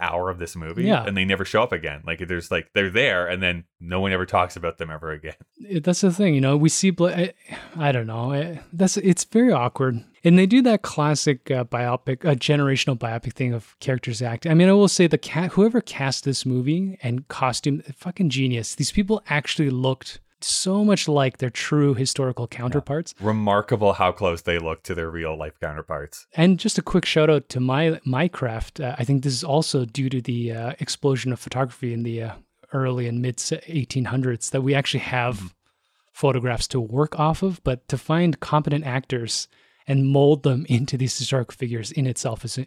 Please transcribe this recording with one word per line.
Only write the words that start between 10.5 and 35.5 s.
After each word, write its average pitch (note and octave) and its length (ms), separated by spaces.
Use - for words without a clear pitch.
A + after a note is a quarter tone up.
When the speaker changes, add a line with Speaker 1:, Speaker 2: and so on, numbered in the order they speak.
Speaker 2:
that A3+ 200
classic, D3 680
uh, B2+ 120
biopic, B2 600
uh, D3+ 100
generational C#3 640
biopic A#2 360
thing B2 200
of - 260
characters B2 420
acting. A#2 300
I - 40
mean, F3+ 120
I G3 40
will G3+ 160
say F3+ 200
the D3+ 100
ca-, E3+ 300
whoever A3 320
cast - 440
this C#3 200
movie D3+ 580
and B2 260
costume, C#3 540
fucking F3 340
genius. B2 460
These C3 160
people G#3 360
actually D3 420
looked C3 500
so G3+ 440
much G#3 240
like C#3+ 300
their B2+ 120
true C#3+ 440
historical B2+ 560
Speaker 1:
Yeah. - 80
Speaker 2:
counterparts. C#3 640
Speaker 1:
Remarkable G#2 720
how F#2 180
close F2 300
they E2+ 160
look D#2+ 260
to F#2 120
their E2 140
real D#2+ 260
life D#2 240
counterparts. D2+ 760
Speaker 2:
And F3 240
just - 200
a E3+ 40
quick - 220
shout D#3 260
out C#3+ 200
to B2+ 100
my, D3 460
Minecraft. B2+ 800
Uh, B2 140
I A#2+ 60
think C3+ 180
this C#3 100
is B2 120
also C#3+ 400
due C3 240
to B2+ 120
the, A#2+ 320
uh, A#2 280
explosion B2+ 520
of A#2 80
photography B2 520
in A#2 100
the, A2+ 200
uh, A2+ 100
early B2+ 320
and A#2+ 140
mid B2 180
se-, - 280
eighteen C3+ 400
hundreds B2+ 420
that C3+ 140
we C3+ 120
actually C#3 260
have B2 360
Speaker 1:
Mm-hmm. F#2+ 100